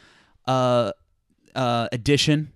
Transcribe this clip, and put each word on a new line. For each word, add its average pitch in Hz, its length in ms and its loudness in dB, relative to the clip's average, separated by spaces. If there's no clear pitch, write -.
uh, 123 440 0
uh, 120 360 -2
edition 147 640 0